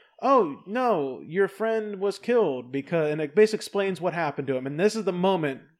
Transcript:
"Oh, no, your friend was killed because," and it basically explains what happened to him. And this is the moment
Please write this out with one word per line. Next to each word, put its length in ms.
"Oh, 420
no, 580
your 240
friend 520
was 180
killed 540
because," 400
and 100
it 140
basically 220
explains 440
what 140
happened 320
to 100
him. 80
And 140
this 160
is 80
the 100
moment 480